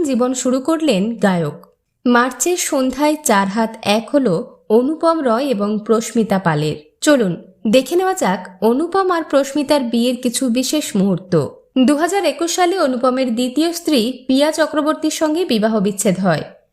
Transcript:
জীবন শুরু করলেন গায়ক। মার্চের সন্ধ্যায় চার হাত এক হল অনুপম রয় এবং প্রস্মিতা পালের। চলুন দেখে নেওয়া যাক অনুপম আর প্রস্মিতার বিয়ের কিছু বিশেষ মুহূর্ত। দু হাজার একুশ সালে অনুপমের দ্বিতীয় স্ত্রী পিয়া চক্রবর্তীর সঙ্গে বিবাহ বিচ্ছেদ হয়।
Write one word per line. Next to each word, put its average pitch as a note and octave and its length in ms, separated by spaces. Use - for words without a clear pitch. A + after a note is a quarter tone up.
জীবন B3+ 300
শুরু B3+ 260
করলেন D4 440
গায়ক। F3 420
মার্চের C4 520
সন্ধ্যায় C#4 640
চার G3 240
হাত A3 240
এক G#3+ 260
হল C#4 180
অনুপম D#4 520
রয় B3 240
এবং G3+ 240
প্রস্মিতা A3 600
পালের। D#3 360
চলুন A#3+ 320
দেখে C4 280
নেওয়া F#4 180
যাক G3+ 280
অনুপম E4+ 500
আর E4 120
প্রস্মিতার D4 600
বিয়ের A#3+ 380
কিছু A#3+ 280
বিশেষ C4 360
মুহূর্ত। F#3 380
দু C4 180
হাজার F4 300
একুশ E4 300
সালে F4+ 240
অনুপমের B3+ 560
দ্বিতীয় B3+ 380
স্ত্রী D#4 260
পিয়া C#4 260
চক্রবর্তীর D4+ 680
সঙ্গে D#4 260
বিবাহ A3 340
বিচ্ছেদ G3+ 400
হয়। E3+ 240